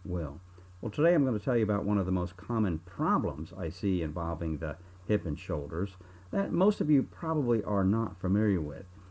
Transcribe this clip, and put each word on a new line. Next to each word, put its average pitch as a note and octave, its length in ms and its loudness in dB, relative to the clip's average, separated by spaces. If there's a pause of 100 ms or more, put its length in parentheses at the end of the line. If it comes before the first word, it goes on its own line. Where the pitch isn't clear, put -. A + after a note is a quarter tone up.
will. E2 380 -4 (400)
Well, A2+ 100 -4
today D#3+ 220 4
I'm D3 140 4
gonna A#2 120 0
tell B2 180 0
you A2+ 60 4
about G2+ 220 2
one G#2 140 2
of F#2 80 2
the F#2 60 0
most F2+ 260 -2
common G#2+ 420 0
problems A2+ 720 -2
I F2+ 160 -6
see F#2+ 320 0
involving E2 560 -2
the D#2 200 -6 (300)
hip G#2 200 2
and D2+ 120 -2
shoulders D#2+ 580 -4 (340)
that G3 220 0
most F#3+ 280 2
of F3 80 0
you C#3+ 140 6
probably C#3 600 -2
are G2 200 2
not A2 340 2
familiar G2 440 2
with. D2 240 -8 (240)